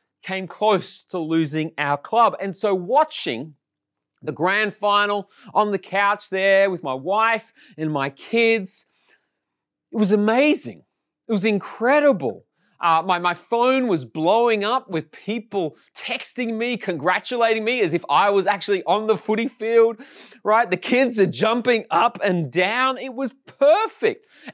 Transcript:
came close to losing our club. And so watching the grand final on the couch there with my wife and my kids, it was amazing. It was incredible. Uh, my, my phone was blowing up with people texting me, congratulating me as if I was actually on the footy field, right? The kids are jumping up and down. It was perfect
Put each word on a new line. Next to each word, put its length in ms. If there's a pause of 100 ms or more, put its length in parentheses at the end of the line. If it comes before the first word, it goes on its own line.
(220)
came 260
close 580
to 120
losing 600
our 200
club. 440
And 120
so 220
watching 800 (640)
the 120
grand 420
final 560 (220)
on 180
the 80
couch 500
there 400
with 140
my 100
wife 600 (240)
and 140
my 200
kids, 720 (1080)
it 60
was 140
amazing. 720 (440)
It 60
was 100
incredible. 1040 (340)
Uh, 260
my, 140
my 140
phone 540
was 180
blowing 580
up 260
with 220
people 640 (220)
texting 560
me, 240
congratulating 840
me 180
as 120
if 160
I 200
was 180
actually 360
on 240
the 100
footy 300
field, 500 (460)
right? 260
The 80
kids 420
are 60
jumping 640
up 320
and 280
down. 480
It 140
was 180 (280)
perfect 680 (260)